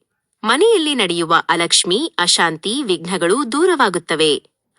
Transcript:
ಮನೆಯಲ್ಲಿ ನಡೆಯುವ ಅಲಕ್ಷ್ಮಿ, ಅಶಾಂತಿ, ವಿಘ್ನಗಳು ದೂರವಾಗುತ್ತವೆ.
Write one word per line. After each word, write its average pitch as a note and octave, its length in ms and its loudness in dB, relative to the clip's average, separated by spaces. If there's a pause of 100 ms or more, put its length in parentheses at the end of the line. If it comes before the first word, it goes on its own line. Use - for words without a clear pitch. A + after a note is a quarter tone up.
(440)
ಮನೆಯಲ್ಲಿ D#4 500 2
ನಡೆಯುವ E3+ 400 -2 (140)
ಅಲಕ್ಷ್ಮಿ, F3 680 0
ಅಶಾಂತಿ, F3+ 640 -2
ವಿಘ್ನಗಳು F#3 720 -2
ದೂರವಾಗುತ್ತವೆ. C#4 880 0 (360)